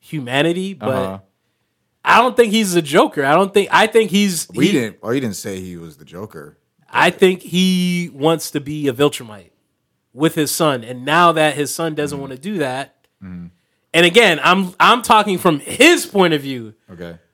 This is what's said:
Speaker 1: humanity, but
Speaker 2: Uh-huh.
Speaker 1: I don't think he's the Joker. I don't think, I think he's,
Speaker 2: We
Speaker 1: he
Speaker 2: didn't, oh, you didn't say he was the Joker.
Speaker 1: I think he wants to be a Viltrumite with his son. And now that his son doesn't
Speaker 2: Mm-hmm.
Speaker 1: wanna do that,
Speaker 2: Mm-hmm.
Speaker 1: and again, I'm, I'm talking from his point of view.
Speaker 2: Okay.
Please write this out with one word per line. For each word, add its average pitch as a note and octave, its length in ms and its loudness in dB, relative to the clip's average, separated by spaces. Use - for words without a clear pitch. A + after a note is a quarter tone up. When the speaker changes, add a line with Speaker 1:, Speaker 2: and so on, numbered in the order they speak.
Speaker 1:
humanity, D#3 720 -4
but B2+ 140 -8
Speaker 2:
Uh-huh. G2 300 -4
Speaker 1:
I F3 140 4
don't B3 180 2
think A#3 160 4
he's G#3+ 200 2
the F3 100 2
Joker. D#3 420 0
I C#3 100 2
don't F#3+ 180 2
think, G3 180 0
I F#3 160 4
think A3 240 2
he's, F#3+ 440 0
Speaker 2:
We C#3+ 120 2
Speaker 1:
he G3+ 60 0
Speaker 2:
didn't, A#2 300 -2
oh, G#2 80 -6
you C3 100 -2
didn't A2+ 160 -6
say F#2+ 240 -12
he F2+ 160 -14
was E2 220 -18
the D2+ 60 -20
Joker. D#2 520 -18
Speaker 1:
I D3 200 2
think F#3 320 2
he F3+ 720 -2
wants D#3 380 0
to D#3 80 -4
be D3 280 -6
a C3 40 0
Viltrumite A#2 580 -4
with D#3 200 -2
his D3+ 160 -4
son. C#3 340 -2
And B2 200 -14
now E3 280 4
that D#3 220 0
his C#3+ 200 -6
son E3 200 -6
doesn't D3 220 -6
Speaker 2:
Mm-hmm. C#3 60 -10
Speaker 1:
wanna C3+ 160 -14
do F#3+ 200 -8
that, C3+ 360 -6
Speaker 2:
Mm-hmm. F2+ 240 -14
Speaker 1:
and E3+ 120 6
again, F3 360 4
I'm, F3+ 380 2
I'm G#3+ 220 4
talking G#3+ 360 2
from D#3+ 220 2
his - 460 2
point F3+ 280 2
of D3 60 0
view. B2 340 -10
Speaker 2:
Okay. E2+ 280 -16